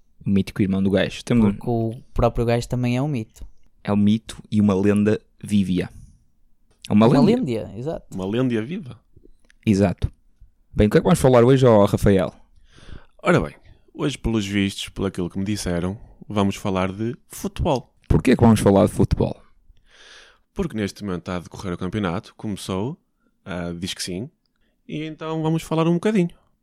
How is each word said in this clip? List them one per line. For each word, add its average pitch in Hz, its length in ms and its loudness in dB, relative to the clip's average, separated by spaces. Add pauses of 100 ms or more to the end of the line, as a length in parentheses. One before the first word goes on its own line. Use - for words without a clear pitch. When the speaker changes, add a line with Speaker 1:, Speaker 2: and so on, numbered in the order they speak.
(260)
Speaker 1:
O - 40 -2
mítico 98 320 0
irmão 95 220 0
do 98 80 0
gajo. 92 320 -2
Temos 107 320 2
Speaker 2:
Porque - 140 -8
o 113 240 -4 (200)
próprio 120 320 0
gajo 117 220 0
também 123 300 -2
é 127 40 -2
um 147 60 -2
mito. 131 380 -8 (380)
Speaker 1:
É - 80 -4
um 101 40 2
mito 104 460 0 (100)
e 107 80 2
uma 104 140 4
lenda 104 460 2 (240)
vívia. 98 460 0 (1000)
É - 40 0
uma 107 140 6
Speaker 2:
Uma 147 140 4
Speaker 1:
lenda. 240 200 4 (100)
Speaker 2:
lenda, - 260 -8
exato. 131 280 -10 (100)
Speaker 3:
Uma 92 100 -6
lenda 117 360 -2
viva. 135 380 -12 (680)
Speaker 1:
Exato. 101 460 2 (640)
Bem, 107 140 4
o - 20 2
que 131 80 2
é 180 40 6
que - 40 -10
vamos 185 140 4
falar 127 240 6
hoje, 131 220 6
ó 107 200 8
Rafael? 98 480 2 (920)
Speaker 3:
Ora 175 160 4
bem, 73 160 -6 (380)
hoje, 151 240 -6
pelos 113 280 -2
vistos, 98 440 -2
pelo 101 180 -6
aquilo 90 220 -6
que 95 100 -8
me 95 60 -4
disseram, 92 520 -4 (300)
vamos 98 300 0
falar 95 340 -4
de 110 240 -8 (120)
futebol. - 680 -6 (120)
Speaker 1:
Porquê - 280 2
que - 80 0
vamos 110 160 6
falar 98 280 4
de 104 40 -2
futebol? - 500 -2 (1120)
Speaker 3:
Porque - 220 -6
neste 104 280 -6
momento 92 180 -6
está 90 160 -8
a - 20 -4
decorrer 87 340 -10
o 87 40 -6
campeonato, 92 580 -6
começou, 104 640 -8 (480)
ah, 87 320 -8
diz 87 160 -8
que - 100 -12
sim, 98 260 -8 (580)
e 151 180 -10
então 160 360 -8
vamos 160 220 0
falar 160 240 0
um 170 60 2
bocadinho. 175 360 0 (320)